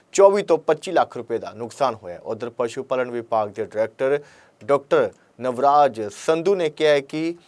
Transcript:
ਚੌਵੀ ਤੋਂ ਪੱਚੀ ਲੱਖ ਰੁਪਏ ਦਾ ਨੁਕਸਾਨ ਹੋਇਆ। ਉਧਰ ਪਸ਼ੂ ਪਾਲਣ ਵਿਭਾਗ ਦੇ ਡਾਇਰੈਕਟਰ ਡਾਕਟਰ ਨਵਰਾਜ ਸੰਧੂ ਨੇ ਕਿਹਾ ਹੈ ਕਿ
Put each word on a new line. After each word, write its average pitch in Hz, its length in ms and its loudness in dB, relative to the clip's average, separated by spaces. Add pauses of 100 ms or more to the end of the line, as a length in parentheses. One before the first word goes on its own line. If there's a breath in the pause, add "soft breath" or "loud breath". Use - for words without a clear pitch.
(120 loud breath)
ਚੌਵੀ 196 320 6
ਤੋਂ 170 140 2
ਪੱਚੀ 160 340 -2
ਲੱਖ 135 260 0
ਰੁਪਏ 117 200 -6
ਦਾ 95 180 -10
ਨੁਕਸਾਨ 117 400 -4
ਹੋਇਆ। 87 280 -14
ਉਧਰ 113 340 -8
ਪਸ਼ੂ 123 260 -4
ਪਾਲਣ 127 280 -4
ਵਿਭਾਗ 113 380 -4
ਦੇ 104 160 -8
ਡਾਇਰੈਕਟਰ 120 540 -2 (460 loud breath)
ਡਾਕਟਰ 139 460 0 (300 soft breath)
ਨਵਰਾਜ 127 600 2 (240)
ਸੰਧੂ 165 300 0
ਨੇ 170 140 -2
ਕਿਹਾ 151 220 2
ਹੈ 143 80 4
ਕਿ 160 360 -6 (120 soft breath)